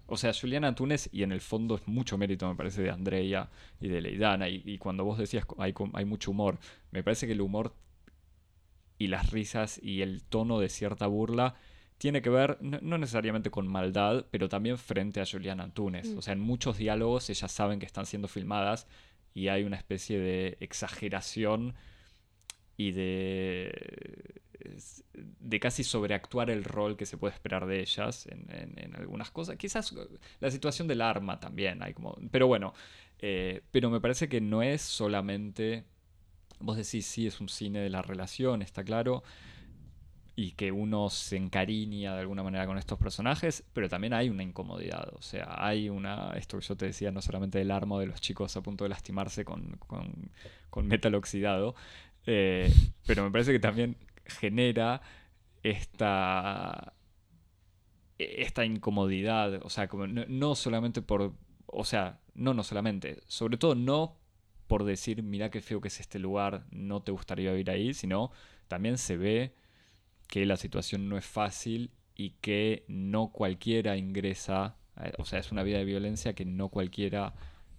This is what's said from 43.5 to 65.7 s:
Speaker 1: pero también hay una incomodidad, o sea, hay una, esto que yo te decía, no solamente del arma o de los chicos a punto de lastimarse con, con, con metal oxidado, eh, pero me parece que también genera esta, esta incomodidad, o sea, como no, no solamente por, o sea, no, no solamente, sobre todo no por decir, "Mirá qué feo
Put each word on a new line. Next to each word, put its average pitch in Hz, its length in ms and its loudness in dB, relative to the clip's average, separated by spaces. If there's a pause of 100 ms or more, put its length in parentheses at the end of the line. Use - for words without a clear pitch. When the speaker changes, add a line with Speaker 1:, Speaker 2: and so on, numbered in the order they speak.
Speaker 1:
pero 101 160 0
también 98 240 -2
hay 120 160 4
una 95 160 -2
incomodidad, 90 720 -6
o - 40 -14
sea, - 280 -8 (180)
hay 107 220 2
una, 98 480 -4
esto 92 240 -6
que - 40 -8
yo 101 120 -4
te 98 100 -2
decía, 98 240 -2
no 95 120 -4
solamente 95 360 0
del 98 140 2
arma 101 240 0
o - 20 0
de 98 80 0
los 87 140 -6
chicos 95 360 -4
a 95 60 -4
punto 101 220 -4
de 98 60 0
lastimarse 98 540 -4
con, 82 340 -8 (100)
con, - 420 -8 (400)
con - 160 0
metal 107 300 4
oxidado, 101 580 0 (500)
eh, 92 480 6 (320)
pero 101 200 4
me 98 80 0
parece 120 180 4
que 131 80 8
también 110 380 2 (300)
genera 117 760 2 (640)
esta, 95 1300 0 (1300)
esta - 460 -2
incomodidad, 104 880 2 (100)
o 95 60 -8
sea, 98 180 -2
como 98 180 -4
no, 117 220 -2
no 135 260 2
solamente 113 480 0
por, 98 320 2 (320)
o - 180 -4
sea, 95 360 0 (140)
no, 131 200 2
no 113 80 0
solamente, 101 640 0
sobre 117 320 -2
todo 160 160 6
no 139 420 2 (520)
por 104 160 4
decir, 104 400 0
"Mirá 101 260 -2
qué 104 120 -4
feo 107 180 -4